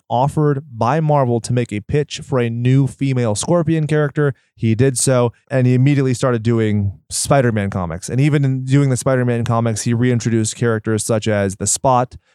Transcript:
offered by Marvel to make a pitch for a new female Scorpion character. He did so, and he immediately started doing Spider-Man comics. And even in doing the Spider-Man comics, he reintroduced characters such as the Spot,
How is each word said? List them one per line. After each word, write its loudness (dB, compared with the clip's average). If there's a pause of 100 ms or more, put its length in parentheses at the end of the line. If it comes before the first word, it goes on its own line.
(100)
offered 0
by 0
Marvel 2
to -6
make -2
a -6
pitch -4
for -2
a -2
new 2
female -2
Scorpion 0
character. 0 (220)
He 0
did 2
so, 2 (160)
and 2
he 4
immediately 2
started -2
doing 0 (120)
Spider-Man 0
comics. -6
And -2
even 2
in -2
doing 2
the 0
Spider-Man 0
comics, -2
he 0
reintroduced 0
characters -2
such -2
as 0
the -6
Spot, 0 (180)